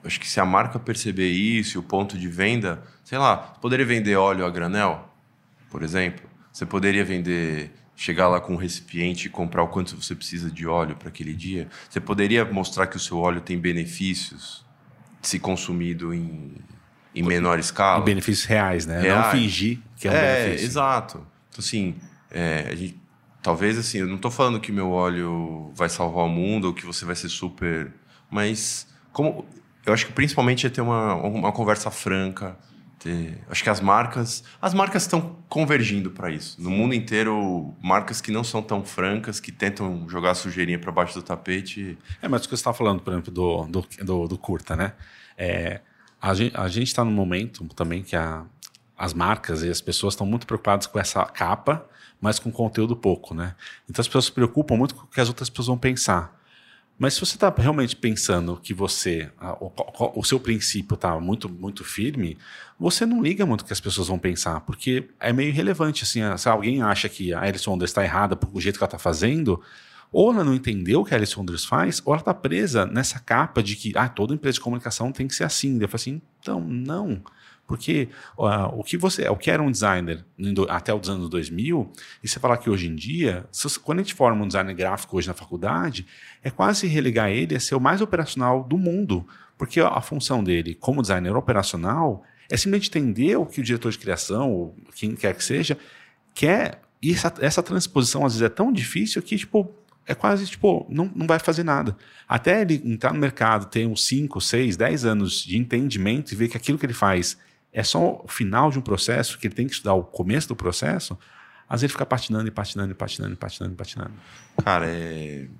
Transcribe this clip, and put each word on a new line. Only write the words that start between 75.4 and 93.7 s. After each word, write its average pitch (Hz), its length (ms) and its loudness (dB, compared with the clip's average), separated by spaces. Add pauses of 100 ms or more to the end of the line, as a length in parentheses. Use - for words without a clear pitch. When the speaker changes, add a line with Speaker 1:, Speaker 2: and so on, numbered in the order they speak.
Speaker 2:
assim. 135 380 0
Eu 101 60 2
falo - 80 -6
assim, 143 260 -6 (180)
então, 92 220 -4
não. 135 580 -4 (460)
Porque, 135 440 -2 (280)
ah, 104 300 2
o 110 160 -6
que - 120 -4
você, 175 320 0
o 104 80 2
que 120 140 0
era 156 140 4
um 139 80 2
designer 90 520 0 (140)
em 101 160 -2
do-, 95 160 2
até - 240 0
os 95 160 -2
anos 92 200 -4
dois 80 200 -2
mil, 113 420 -2 (300)
e 120 60 -8
você - 120 -4
falar 120 180 4
que 120 120 -2
hoje 90 180 2
em 80 60 -4
dia, 101 580 -2
se - 120 -6
você, - 160 -4
quando 165 200 -2
a - 40 0
gente 196 100 -6
forma 113 300 4
um 101 40 0
designer 95 280 0
gráfico 95 420 -2
hoje 87 100 0
na 90 60 -4
faculdade, 113 720 -4 (380)
é 131 80 -4
quase 196 340 2
relegar 127 460 2
ele 151 240 0
a 127 40 -2
ser - 140 -2
o 131 60 2
mais 156 200 4
operacional 131 640 0
do 139 140 0
mundo. 170 480 0 (320)
Porque 147 220 0
a, 170 80 6
a - 140 2
função 131 420 -2
dele 87 320 2
como 147 260 0
designer 95 340 0
operacional 107 840 0 (300)
é - 60 2
simplesmente 196 320 2
entender 135 480 2
o 160 100 0
que - 140 -6
o - 20 -2
diretor 117 280 0